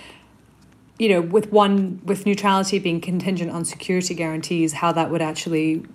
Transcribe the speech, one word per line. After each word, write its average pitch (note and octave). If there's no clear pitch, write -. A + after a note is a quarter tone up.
you A3+
know, F3+
with F#3
one, G3
with G3
neutrality G3
being E3+
contingent F3
on E3+
security F3+
guarantees, D#3+
how E3+
that D#3
would E3
actually D#3